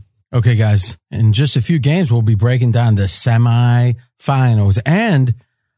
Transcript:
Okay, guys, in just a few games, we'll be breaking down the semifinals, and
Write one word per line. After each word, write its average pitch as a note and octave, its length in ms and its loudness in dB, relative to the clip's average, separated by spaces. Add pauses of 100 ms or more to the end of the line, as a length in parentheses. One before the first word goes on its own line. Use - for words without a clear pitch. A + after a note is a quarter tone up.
(340)
Okay, A#2+ 220 2
guys, G#2 420 0 (140)
in A2 220 0
just C#3 220 -2
a B2+ 60 -2
few E3 160 -2
games, C#3 340 0
we'll A#2+ 120 0
be A2 100 2
breaking A#2+ 380 0
down A#2 240 0
the G2 120 -2 (1120)
semifinals, A2+ 680 0
and D#3 500 0 (420)